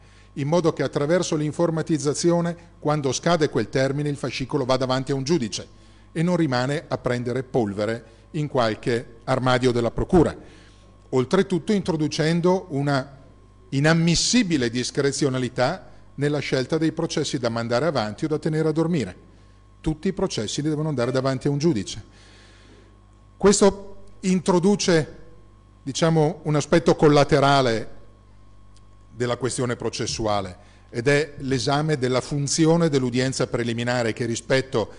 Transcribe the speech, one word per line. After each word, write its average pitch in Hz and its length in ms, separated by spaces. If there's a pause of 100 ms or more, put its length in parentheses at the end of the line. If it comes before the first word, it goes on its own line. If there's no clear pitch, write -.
(340)
in 139 140
modo 165 260
che - 80
attraverso 156 540
l'informatizzazione, 165 1200 (220)
quando 147 320
scade 156 380
quel 110 200
termine, 139 400
il 139 80
fascicolo 135 480
vada 127 220
davanti 131 240
a 139 40
un 139 80
giudice 127 440 (440)
e 160 120
non 180 120
rimane 143 520
a 131 100
prendere 123 460
polvere 107 600 (280)
in 151 160
qualche 113 760
armadio 127 460
della 117 200
procura. 120 440 (760)
Oltretutto 185 600
introducendo 170 1000
una 139 480 (520)
inammissibile 165 1000
discrezionalità 131 1200 (240)
nella 143 240
scelta 135 400
dei 160 120
processi 160 460
da 120 120
mandare 117 360
avanti 127 400
o - 20
da 151 120
tenere 156 300
a - 20
dormire. 156 540 (600)
Tutti 156 220
i 180 40
processi 123 480
li 147 60
devono 156 220
andare 127 240
davanti 131 340
a - 20
un 143 100
giudice. 139 440 (1300)
Questo - 680 (160)
introduce, 185 960 (680)
diciamo, 160 600
un 151 120
aspetto 170 420
collaterale 139 920 (1300)
della 120 220
questione 123 400
processuale, 104 800 (320)
ed 120 180
è 147 300
l'esame 139 600
della 127 220
funzione 160 680
dell'udienza 127 580
preliminare, 120 640
che 120 140
rispetto 117 720